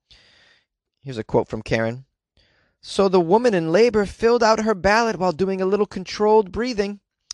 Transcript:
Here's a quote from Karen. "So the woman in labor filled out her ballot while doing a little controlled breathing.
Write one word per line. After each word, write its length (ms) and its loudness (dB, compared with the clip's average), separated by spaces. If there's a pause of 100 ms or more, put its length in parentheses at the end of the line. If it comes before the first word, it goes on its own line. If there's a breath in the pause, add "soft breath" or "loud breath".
(1000 soft breath)
Here's 180 -12
a 60 -6
quote 240 -2
from 120 -8
Karen. 460 -4 (720)
"So 280 0
the 120 4
woman 320 2
in 180 0
labor 360 2
filled 360 0
out 180 4
her 140 0
ballot 440 0
while 140 0
doing 280 -4
a 60 -2
little 200 0
controlled 640 0
breathing. 500 -6 (340)